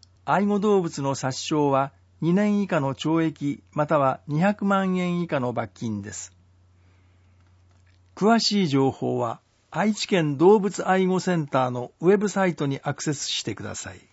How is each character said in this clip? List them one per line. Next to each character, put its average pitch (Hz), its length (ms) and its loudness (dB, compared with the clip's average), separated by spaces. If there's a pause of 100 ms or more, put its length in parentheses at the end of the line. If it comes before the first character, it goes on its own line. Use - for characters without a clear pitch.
(240)
愛 180 220 2
護 202 140 0
動 202 200 4
物 156 220 -4
の 139 120 -2
殺 131 280 -6
傷 - 120 -4
は 139 380 2 (300)
二 165 100 2
年 208 300 2
以 190 60 -4
下 165 120 0
の 135 140 -2
懲 160 280 0
役 147 400 -4 (100)
ま 151 140 -2
た 151 120 2
は 135 280 0
二 147 140 -2
百 202 240 0
万 190 320 0
円 175 240 -2
以 170 80 -4
下 143 120 -2
の 123 120 -2
罰 117 220 -6
金 107 260 -6
で 101 120 -10
す。 - 200 -16 (1800)
詳 220 240 4
し 202 240 2
い - 20 2
情 135 240 4
報 123 280 -4
は 117 220 -4 (300)
愛 208 240 0
知 - 120 -8
県 156 320 0
動 196 200 8
物 190 300 -4
愛 190 180 2
護 185 140 0
セ 180 160 0
ン 151 100 -2
タ 131 200 2
ー - 20 0
の 123 320 -8
ウ 165 80 0
ェ 208 80 6
ブ 202 140 0
サ 196 160 0
イ 165 100 -2
ト 147 100 -2
に 135 160 -4
ア 143 120 -4
ク - 100 -10
セ 156 80 0
ス - 140 -8
し - 180 -6
て 107 100 -6
く - 80 -14
だ 104 120 -10
さ - 180 -12
い。 98 80 -20 (120)